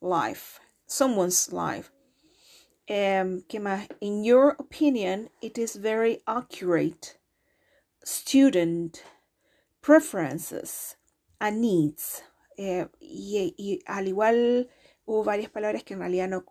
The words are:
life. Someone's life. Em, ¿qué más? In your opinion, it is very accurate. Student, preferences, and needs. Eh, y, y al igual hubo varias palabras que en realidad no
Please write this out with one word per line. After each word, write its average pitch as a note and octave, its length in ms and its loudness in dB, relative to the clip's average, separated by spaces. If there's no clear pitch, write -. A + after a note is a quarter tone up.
life. E3 600 -4
Someone's G3 680 0
life. E3+ 380 -6
Em, F#3+ 640 0
¿qué G#3+ 120 -8
más? G3+ 280 -6
In G#3 240 -4
your C4 340 8
opinion, A3 720 0
it A3+ 180 -10
is A3+ 180 -4
very A3 500 0
accurate. F3+ 920 -2
Student, E3+ 1000 2
preferences, - 1160 0
and G#3+ 200 -2
needs. F3 640 0
Eh, F#3 300 -4
y, G3 560 -4
y G3+ 300 -6
al G3 200 -6
igual A#3 640 2
hubo G#3+ 180 0
varias G#3 260 -4
palabras G#3+ 320 -4
que - 120 -14
en F#3+ 60 -10
realidad F3+ 280 -2
no F#3 220 -6